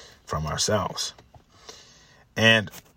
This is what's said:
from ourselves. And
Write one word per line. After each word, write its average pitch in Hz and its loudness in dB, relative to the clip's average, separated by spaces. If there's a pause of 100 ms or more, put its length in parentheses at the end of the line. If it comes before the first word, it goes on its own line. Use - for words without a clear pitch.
(260)
from 78 -6
ourselves. - -2 (1200)
And 110 4 (260)